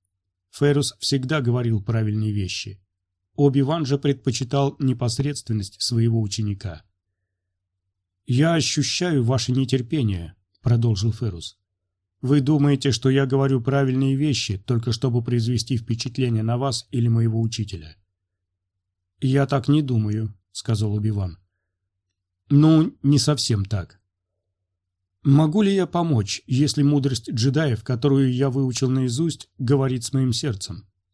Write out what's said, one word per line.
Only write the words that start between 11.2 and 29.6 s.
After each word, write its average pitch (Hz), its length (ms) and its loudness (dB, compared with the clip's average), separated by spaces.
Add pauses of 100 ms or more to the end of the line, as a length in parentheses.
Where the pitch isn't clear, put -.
«Вы 139 180 2
думаете, 143 500 2
что 127 200 0
я 135 160 2
говорю 135 340 2
правильные 135 560 0
вещи, 135 400 -2
только 117 360 -2
чтобы 120 300 -2
произвести 120 540 -2
впечатление 117 640 -2
на 113 140 -2
вас 131 340 -4
или 120 180 0
моего 113 340 2
учителя?» 95 540 -6 (1200)
«Я 135 260 2
так 135 220 -2
не 147 140 4
думаю», 107 520 -2 (180)
сказал 107 420 -2
Оби-Ван. 101 420 -4 (1120)
«Ну, 156 540 6
не 139 160 4
совсем 113 480 0
так». 92 340 -8 (1200)
«Могу 156 380 4
ли 196 140 4
я 185 120 2
помочь, 156 600 -2
если 143 360 0
мудрость 143 480 0
джедаев, 131 540 0
которую 135 480 2
я 135 160 0
выучил 127 400 -2
наизусть, 131 680 -2
говорит 131 460 0